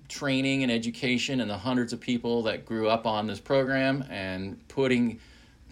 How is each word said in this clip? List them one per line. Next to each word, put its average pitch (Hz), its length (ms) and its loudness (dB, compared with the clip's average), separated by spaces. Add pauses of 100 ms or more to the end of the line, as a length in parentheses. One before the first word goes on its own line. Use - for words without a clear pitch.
training 135 560 0
and 123 80 2
education 120 680 0
and 107 80 -2
the 104 80 -4
hundreds 120 360 0
of 110 80 -6
people 120 420 0
that 107 240 -2
grew 110 220 0
up 113 180 2
on 107 220 0
this 101 100 -6
program 135 720 2
and 95 560 -6
putting 123 540 2 (520)